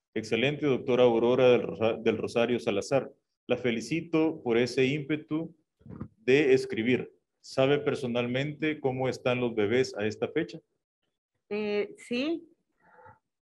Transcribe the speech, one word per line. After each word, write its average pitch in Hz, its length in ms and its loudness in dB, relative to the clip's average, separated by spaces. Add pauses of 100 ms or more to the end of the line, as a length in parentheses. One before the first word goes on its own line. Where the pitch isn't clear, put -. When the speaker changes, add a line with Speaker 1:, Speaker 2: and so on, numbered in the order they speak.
(140)
Speaker 1:
"Excelente, 127 520 -2
doctora 123 380 2
Aurora 123 460 4
del 120 120 4
Rosa-, - 360 0
del 110 200 0
Rosario 117 400 0
Salazar. 110 520 -2 (360)
La 123 100 0
felicito 156 840 -2
por 117 140 0
ese 123 300 2
ímpetu 156 680 -4 (640)
de 135 380 4
escribir. 120 580 0 (280)
¿Sabe 135 380 2
personalmente 143 1000 -4
cómo 131 280 -2
están 123 320 -2
los 120 140 -2
bebés 110 420 0
a 104 100 -2
esta 107 220 -4
fecha?" 165 300 -6 (920)
Speaker 2:
Eh, 208 480 -4
sí. 302 500 -6 (1000)